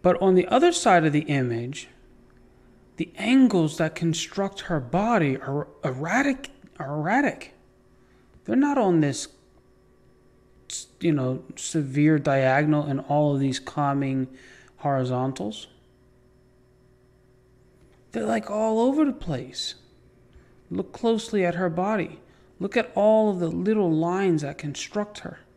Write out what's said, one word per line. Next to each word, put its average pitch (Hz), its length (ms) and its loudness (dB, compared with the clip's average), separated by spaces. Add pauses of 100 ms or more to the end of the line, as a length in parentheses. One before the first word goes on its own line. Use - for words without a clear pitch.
But 180 220 2
on 190 140 6
the 180 100 4
other 330 240 4
side 185 340 4
of 151 80 2
the 147 100 0
image, 127 640 -4 (1080)
the - 200 -6
angles 202 600 4
that 156 180 -2
construct 190 640 -4
her 165 180 -4
body 160 580 0
are 139 300 -6 (180)
erratic, 185 680 -2 (280)
are 147 180 -8
erratic. 208 580 -2 (920)
They're 208 100 -4
not 277 240 2
on 185 220 4
this, 143 280 -2 (1700)
you 170 120 0
know, 131 300 -2 (140)
severe 147 640 2
diagonal 143 680 2
and 139 160 -4
all 147 340 0
of 139 60 0
these 135 200 -2
calming 139 680 -2 (500)
horizontals. 131 920 -4 (2500)
They're, 226 120 -4
like, 220 260 -2
all 220 300 0
over 269 240 2
the 277 80 0
place. - 640 -8 (960)
Look 180 220 -8
closely 220 520 -2
at 175 120 0
her 180 120 -2
body. 185 520 -4 (380)
Look 196 180 -4
at 226 180 -2
all 214 360 4
of 185 80 -2
the 170 100 -2
little 185 440 2
lines 170 500 2
that 143 160 -10
construct 208 600 -8
her. - 200 -14 (160)